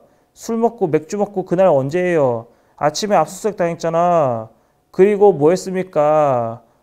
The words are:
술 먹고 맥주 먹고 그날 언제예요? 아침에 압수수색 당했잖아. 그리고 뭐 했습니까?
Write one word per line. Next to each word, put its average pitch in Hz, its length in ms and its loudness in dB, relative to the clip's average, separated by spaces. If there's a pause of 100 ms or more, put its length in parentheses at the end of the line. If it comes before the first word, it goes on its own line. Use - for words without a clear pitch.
(320)
술 - 240 -8
먹고 226 300 -2
맥주 156 320 -4
먹고 202 260 -6
그날 185 220 0
언제예요? 143 800 0 (300)
아침에 156 380 -4
압수수색 185 420 -2
당했잖아. 165 920 -2 (420)
그리고 202 420 4
뭐 151 180 2
했습니까? 151 1120 0 (200)